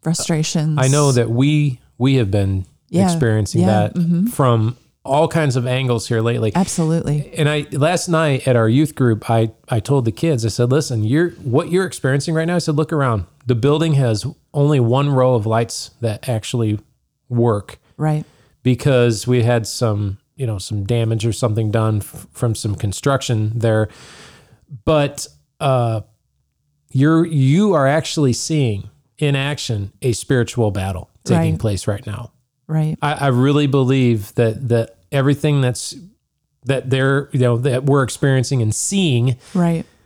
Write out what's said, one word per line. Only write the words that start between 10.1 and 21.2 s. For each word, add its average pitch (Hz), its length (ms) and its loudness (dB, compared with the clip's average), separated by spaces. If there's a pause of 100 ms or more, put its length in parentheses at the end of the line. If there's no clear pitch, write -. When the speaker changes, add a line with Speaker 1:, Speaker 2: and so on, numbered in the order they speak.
Speaker 2:
kids, 135 340 -2
I 113 40 0
said, 123 220 0
"Listen, 135 320 0
you're, 156 280 2
what 147 400 -2
you're 185 160 0
experiencing 143 480 -2
right 160 100 0
now," 175 120 0
I - 20 2
said, 160 160 -2
"Look 151 180 -2
around. 127 320 0 (220)
The 123 80 2
building 147 400 2
has 123 320 0 (260)
only 147 260 2
one 127 300 2
row 127 240 4
of 110 140 0
lights 113 420 -2 (120)
that 113 280 -4
actually 110 480 -2 (500)
work." 120 520 0 (180)
Speaker 1:
Right. 151 260 -2 (380)
Speaker 2:
Because 120 640 2
we 123 160 2
had 113 240 2
some, 104 540 -4 (160)
you 135 100 -8
know, 107 140 -4
some 101 240 -6
damage 113 420 -2